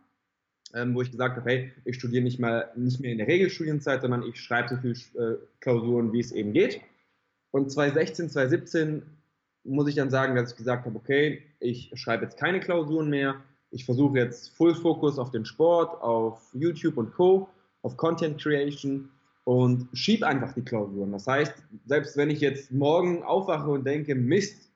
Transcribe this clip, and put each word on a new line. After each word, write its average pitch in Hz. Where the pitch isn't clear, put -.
ähm, 123
wo 127
ich 127
gesagt 123
habe, 120
hey, 127
ich 120
studiere 123
nicht 123
mal, 117
nicht 127
mehr 123
in 110
der 107
Regelstudienzeit, 151
sondern 123
ich 117
schreibe 120
so 127
viel, 127
äh, 117
Klausuren, 117
wie 120
es 113
eben 104
geht. 175
Und 135
zweitausendsechzehn, 151
zweitausendsiebzehn 156
muss 143
ich 143
dann 135
sagen, 131
dass 123
ich -
gesagt 123
habe, 110
okay, 143
ich 123
schreibe 117
jetzt -
keine 180
Klausuren 160
mehr. 139
Ich -
versuche 135
jetzt -
Full 165
Focus 151
auf 120
den 110
Sport, 165
auf 113
YouTube 156
und 113
Co., 190
auf -
Content 165
Creation 143
und 123
schieb 208
einfach 135
die 120
Klausuren. 101
Das 101
heißt, 147
selbst 139
wenn 147
ich 143
jetzt 135
morgen 170
aufwache 160
und 135
denke, 147
Mist, 143